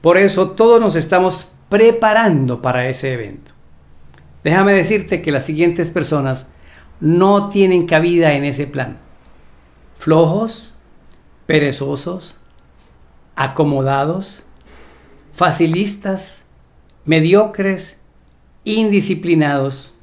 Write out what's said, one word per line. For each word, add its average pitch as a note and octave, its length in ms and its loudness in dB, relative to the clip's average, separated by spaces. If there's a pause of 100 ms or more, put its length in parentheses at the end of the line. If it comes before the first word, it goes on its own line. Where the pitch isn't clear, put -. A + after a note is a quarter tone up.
Por F3 160 4
eso F#3+ 360 2
todos A3+ 280 6
nos G3 140 0
estamos F3+ 580 -2 (160)
preparando G#3+ 920 2
para B2+ 260 -2
ese C3 260 -6
evento. G#2+ 360 -14 (920)
Déjame F#3+ 300 4
decirte F#3+ 480 0
que D#3 100 -2
las C3+ 120 -2
siguientes E3+ 460 -2
personas C#3 640 -4 (480)
no F#3+ 480 2
tienen F#3 380 2
cabida E3 480 2
en C#3 100 -4
ese C#3+ 240 -6
plan. B2 300 -8 (1000)
Flojos, E3 760 0 (680)
perezosos, C#3+ 960 -4 (960)
acomodados, C#3 1080 -4 (920)
facilistas, F#3 1080 -2 (600)
mediocres, F#3+ 920 0 (640)
indisciplinados. E3+ 1400 0